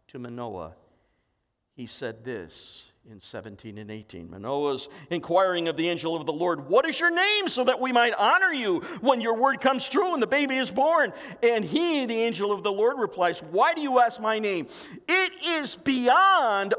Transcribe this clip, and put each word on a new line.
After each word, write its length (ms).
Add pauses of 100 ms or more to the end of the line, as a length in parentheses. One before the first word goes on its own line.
to 100
Manoah, 560 (1000)
he 80
said 400
this 680 (180)
in 100
seventeen 560
and 140
eighteen. 400
Manoah's 580 (220)
inquiring 580
of 80
the 120
angel 280
of 80
the 80
Lord, 340
"What 200
is 120
your 120
name, 360
so 180
that 140
we 140
might 220
honor 380
you 280 (200)
when 200
your 140
word 260
comes 260
true 280
and 80
the 40
baby 300
is 140
born?" 420 (300)
And 200
he, 440
the 120
angel 340
of 100
the 100
Lord, 260
replies, 440
"Why 320
do 80
you 180
ask 180
my 200
name? 280 (400)
It 260 (120)
is 320
beyond 1040